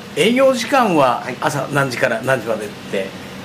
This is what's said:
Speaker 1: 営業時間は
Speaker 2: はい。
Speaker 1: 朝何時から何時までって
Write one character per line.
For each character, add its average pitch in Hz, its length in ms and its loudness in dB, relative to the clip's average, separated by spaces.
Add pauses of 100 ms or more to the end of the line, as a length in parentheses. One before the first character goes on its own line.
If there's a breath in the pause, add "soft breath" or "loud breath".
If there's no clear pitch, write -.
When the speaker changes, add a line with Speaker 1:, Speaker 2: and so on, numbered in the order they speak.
(160)
Speaker 1:
営 185 160 4
業 262 220 4
時 240 120 -4
間 240 300 4
は 127 280 4
Speaker 2:
は 127 60 -6
い。 127 100 -8
Speaker 1:
朝 139 320 -2
何 139 180 2
時 117 80 -6
か 135 100 2
ら 117 140 -2
何 131 180 0
時 107 60 -8
ま 113 80 0
で 104 120 -6
っ - 20 -8
て - 400 -6 (360)